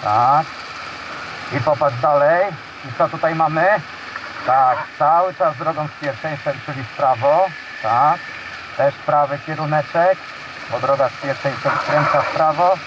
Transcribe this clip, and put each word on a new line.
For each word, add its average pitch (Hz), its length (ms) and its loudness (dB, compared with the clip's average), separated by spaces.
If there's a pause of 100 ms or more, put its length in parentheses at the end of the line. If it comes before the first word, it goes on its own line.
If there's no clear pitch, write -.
Tak. 123 420 4 (1040)
I 185 80 -2
popatrz 143 420 2
dalej. 156 440 6 (440)
I 120 80 -10
co 160 120 2
tutaj 160 260 -2
mamy? 160 320 2 (800)
Tak, 127 320 4 (220)
cały 170 340 4
czas 156 240 0
drogą 151 300 -4
z - 140 -12
pierwszeństwem, 143 640 -4
czyli 135 180 -8
w - 140 -12
prawo, 139 480 4 (380)
tak. 135 360 4 (580)
Też 143 180 2
prawy 147 500 0
kieruneczek, 156 720 0 (540)
bo 120 80 -2
droga 131 300 2
z - 120 -10
pierwszeństwem 139 500 -2 (120)
skręca 147 380 2
w - 100 -2
prawo. 160 560 2